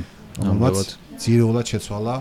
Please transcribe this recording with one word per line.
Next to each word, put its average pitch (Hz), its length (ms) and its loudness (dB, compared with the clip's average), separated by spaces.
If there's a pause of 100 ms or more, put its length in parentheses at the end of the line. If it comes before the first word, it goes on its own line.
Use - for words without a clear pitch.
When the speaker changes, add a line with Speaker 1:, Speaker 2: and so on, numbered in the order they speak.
(340)
Speaker 1:
რომელმაც 101 420 2
Speaker 2:
ნამდვილად. 98 120 -2 (240)
Speaker 1:
ძირეულად 117 540 2
შეცვალა 107 540 -6